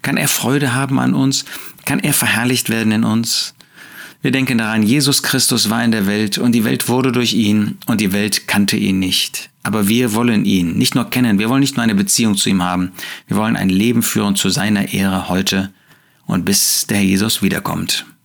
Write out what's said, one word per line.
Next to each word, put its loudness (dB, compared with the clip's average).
Kann -2
er 0
Freude 0
haben 0
an 2
uns? 0
Kann 0
er 0
verherrlicht 0
werden 0
in 2
uns? -2
Wir 0
denken 0
daran, 0
Jesus 2
Christus 0
war 0
in 2
der 0
Welt 0
und 2
die 2
Welt -2
wurde 2
durch 0
ihn 2
und 0
die 0
Welt -2
kannte 0
ihn 0
nicht. -4
Aber 0
wir 2
wollen 2
ihn 2
nicht 0
nur 0
kennen, 2
wir 0
wollen 2
nicht 0
nur 0
eine 2
Beziehung 0
zu 0
ihm 2
haben, -2
wir -2
wollen 0
ein 0
Leben 2
führen 0
zu 0
seiner 0
Ehre -2
heute -2
und -2
bis 0
der 0
Herr 2
Jesus 0
wiederkommt. -2